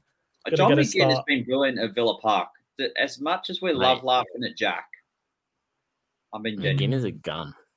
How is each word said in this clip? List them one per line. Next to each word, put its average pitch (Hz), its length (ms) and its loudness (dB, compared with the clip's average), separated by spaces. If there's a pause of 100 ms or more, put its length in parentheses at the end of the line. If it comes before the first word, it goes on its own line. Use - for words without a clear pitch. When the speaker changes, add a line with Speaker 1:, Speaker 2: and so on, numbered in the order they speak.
(460)
Speaker 1:
Uh, - 40 -8
Speaker 2:
gonna 165 80 2
Speaker 1:
John 196 120 6
Speaker 2:
get 285 100 6
a - 20 6
Speaker 1:
McGinn - 240 2
has 131 80 4
Speaker 2:
start? 131 140 -2
Speaker 1:
been 135 180 0
brilliant 131 340 0
at 104 160 -4
Villa 120 240 2
Park. 101 300 0 (280)
Th-, 135 220 -4
as 131 220 -2
much 170 280 -4
as 185 120 -10
we 185 100 0
Speaker 3:
Mate. 143 80 0
Speaker 1:
love 127 240 2
laughing 123 400 0
at 120 140 -8
Jack, 90 300 -4 (1500)
I 107 60 -10
mean, 107 180 -8
Speaker 3:
McGinn 98 60 -8
Speaker 1:
genuinely. 135 340 0
Speaker 3:
is 127 80 -2
a 95 60 -4
gun. 78 420 -10 (240)